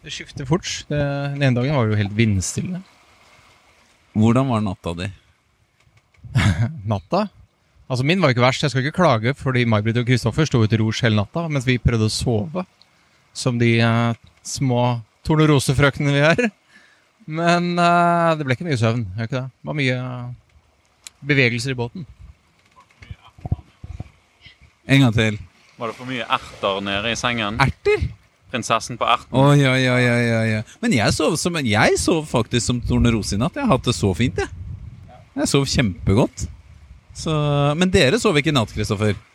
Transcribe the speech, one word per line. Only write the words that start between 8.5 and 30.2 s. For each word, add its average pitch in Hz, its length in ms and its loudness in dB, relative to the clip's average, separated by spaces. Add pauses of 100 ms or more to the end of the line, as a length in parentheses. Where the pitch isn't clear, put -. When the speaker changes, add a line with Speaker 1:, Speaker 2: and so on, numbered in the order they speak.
Speaker 1:
Jeg 143 100 0
skal 127 120 -2
ikke 151 160 -6
klage, 127 340 2
fordi 123 320 0
May-Britt 110 320 0
og 117 80 -2
Kristoffer 127 400 2
sto 120 160 2
ut 104 100 2
i 107 60 2
rouge 110 240 -2
hele 107 160 2
natta, 165 320 -4
mens 127 160 -4
vi 127 120 2
prøvde 113 280 0
å 107 40 0
sove, 104 520 -4 (720)
som 120 240 -2
de, 117 140 4 (100)
eh, 117 340 0 (300)
små 123 340 -2 (460)
tornerosefrøknene 143 880 2
vi 143 120 2
er. 165 160 2 (840)
Men, 170 420 0 (100)
eh, 170 600 2
det 147 80 -4
ble 127 100 0
ikke 175 100 -8
mye 135 120 0
søvn, 113 260 0 (100)
gjør 113 140 -6
ikke 135 80 -4
det? 127 140 -4
Det - 180 -14
var 147 100 -4
mye, 127 160 0
eh, - 1040 -14 (320)
bevegelser 123 400 2
i 127 80 -6
båten. 120 260 -8 (2750)
Speaker 2:
En 135 180 6
gang 113 80 4
til. 110 240 0 (400)
Speaker 3:
Var 120 140 -8
det 104 40 -12
for 127 140 -14
mye 123 180 -6
erter 98 560 -4
nede 101 280 -4
i 113 80 -4
sengen? 113 420 -4
Speaker 2:
Erter? 403 460 -2 (440)
Speaker 3:
Prinsessen 117 480 -4
på 120 80 -2
erten. - 240 -2
Speaker 2:
Oi, 143 320 6
oi, 131 240 2
oi, 123 140 2 (100)
oi, 120 140 2 (100)